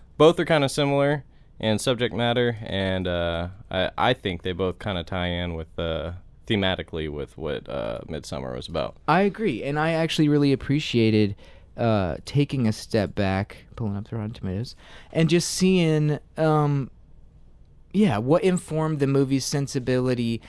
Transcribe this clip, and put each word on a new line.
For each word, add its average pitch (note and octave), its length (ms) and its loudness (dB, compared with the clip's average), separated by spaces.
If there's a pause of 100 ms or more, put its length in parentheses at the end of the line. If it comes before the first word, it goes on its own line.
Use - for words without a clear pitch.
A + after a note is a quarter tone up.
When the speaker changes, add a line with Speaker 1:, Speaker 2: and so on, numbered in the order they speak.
(180)
Speaker 1:
both E3 220 6
are D#3+ 60 0
kinda C#3+ 240 2
similar C#3+ 540 0 (360)
in G#2+ 200 0
subject B2 340 0
matter, A#2+ 520 0
and, F#2+ 420 -2
uh, E2+ 400 -2 (240)
I, F#2 260 0
I A#2+ 160 2
think F2+ 300 -6
they F#2 80 -4
both F2+ 280 -2
kinda F#2 240 -4
tie F2+ 240 -4
in F2 280 -4
with, E2 240 -10
uh, E2 320 -4 (360)
thematically F2+ 640 -2
with C#2+ 260 -10
what, D2 300 -6
uh, A#1 400 -6
Midsommar C2 480 -8
was C2 120 -10
about. D#2+ 280 -4 (120)
Speaker 2:
I E3+ 140 2
agree, G3 420 -2
and C#3+ 160 -4
I E3 140 0
actually D#3+ 360 2
really C#3+ 240 4
appreciated, A2 840 2 (420)
uh, G#2 460 2
taking C#3 440 0
a G#2+ 40 2
step - 440 -2
back, F#2+ 500 -2 (100)
pulling G2+ 220 -4
up G#2 100 -10
the - 80 -10
Rotten A2 160 -6
Tomatoes, G#2 440 -8 (360)
and D#3+ 180 2
just E3+ 200 2
seeing, D#3 680 2 (180)
um, D3 520 2 (1040)
yeah, F#3 240 4
what C#3 260 2
informed D#3 560 0
the C#3 80 2
movie's C#3 380 2
sensibility, B2+ 1040 -2